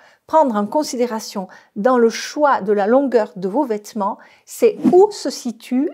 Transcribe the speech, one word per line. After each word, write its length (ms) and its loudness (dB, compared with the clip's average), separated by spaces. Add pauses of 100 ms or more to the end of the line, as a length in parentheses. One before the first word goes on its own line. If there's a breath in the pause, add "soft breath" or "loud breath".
(300 soft breath)
prendre 260 2
en 120 -2
considération 800 -4 (280 loud breath)
dans 220 0
le 120 4
choix 520 -2
de 100 -2
la 140 2
longueur 500 2
de 120 -6
vos 160 -2
vêtements, 560 -6 (260 soft breath)
c'est 320 0 (160)
où 160 8
se 220 -8
situe 640 -6